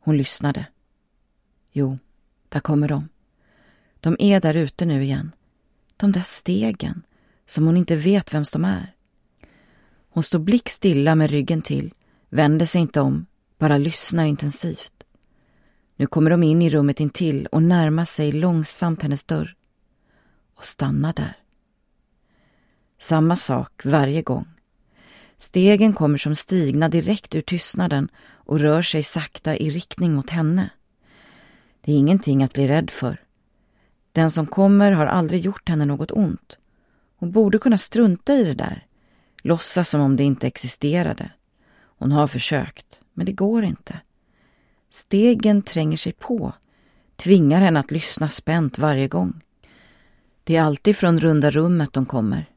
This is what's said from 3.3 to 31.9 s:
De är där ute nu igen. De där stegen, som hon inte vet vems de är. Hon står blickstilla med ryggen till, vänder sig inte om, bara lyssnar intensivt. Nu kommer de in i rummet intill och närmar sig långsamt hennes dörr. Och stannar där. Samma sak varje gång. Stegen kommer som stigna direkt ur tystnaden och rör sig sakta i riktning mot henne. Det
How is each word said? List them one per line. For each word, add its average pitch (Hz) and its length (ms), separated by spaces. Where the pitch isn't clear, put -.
De 165 180
är 202 220
där 156 140
ute 160 300
nu 147 180
igen. 139 300
De 202 160
där 180 100
stegen, 185 800
som 156 200
hon 165 100
inte 170 200
vet 180 380
vems 151 160
de 156 140
är. 185 300
Hon 165 120
står - 160
blickstilla 160 760
med 156 160
ryggen 147 320
till, 143 320
vänder 156 380
sig 175 140
inte 151 200
om, 139 260
bara 147 200
lyssnar 160 480
intensivt. 147 680
Nu 143 100
kommer 160 240
de 175 120
in 160 200
i 165 80
rummet 143 300
intill 151 460
och 160 160
närmar 165 420
sig 151 280
långsamt 165 680
hennes 143 220
dörr. 156 320
Och - 100
stannar 143 480
där. - 240
Samma 165 380
sak - 480
varje 143 380
gång. - 240
Stegen 202 560
kommer 147 260
som 151 160
stigna 156 540
direkt 170 460
ur 160 60
tystnaden 165 680
och - 360
rör 151 220
sig 156 200
sakta - 540
i 151 140
riktning 170 440
mot 139 160
henne. 165 400
Det 147 120